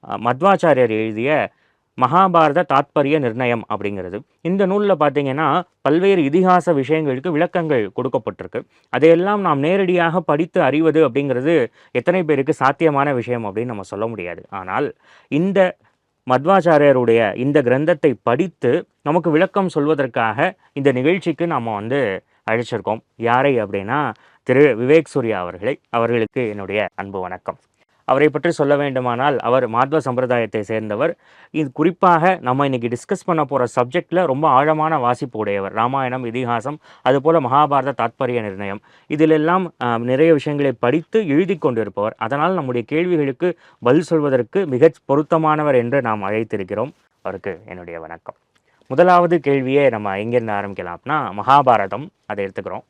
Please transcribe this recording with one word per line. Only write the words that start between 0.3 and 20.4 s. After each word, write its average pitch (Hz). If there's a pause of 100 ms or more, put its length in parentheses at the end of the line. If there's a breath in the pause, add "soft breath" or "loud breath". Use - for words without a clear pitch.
எழுதிய 110 (520)
மகாபாரத 165 (100)
தாத்பரிய 143
நிர்ணயம் 120
அப்படிங்கிறது. 101 (200)
இந்த 190
நூல்ல 202
பாத்தீங்கன்னா, 143 (180)
பல்வேறு 180
இதிகாச 180
விஷயங்களுக்கு 143
விளக்கங்கள் 151
கொடுக்கப்பட்டிருக்கு. 117 (260)
அதையெல்லாம் 170
நாம் 160
நேரடியாக 175
படித்து 165
அறிவது 151
அப்படிங்கிறது 135 (240 soft breath)
எத்தனை 175
பேருக்கு 147
சாத்தியமான 143
விஷயம் 120
அப்படின்னு 104
நம்ம 110
சொல்ல 101
முடியாது. 92
ஆனால் 98 (340 soft breath)
இந்த 180 (540)
மத்வாச்சாரியருடைய 135
இந்த 143
கிரந்தத்தை 151
படித்து 139 (160)
நமக்கு 165
விளக்கம் 185
சொல்வதற்காக 139 (160)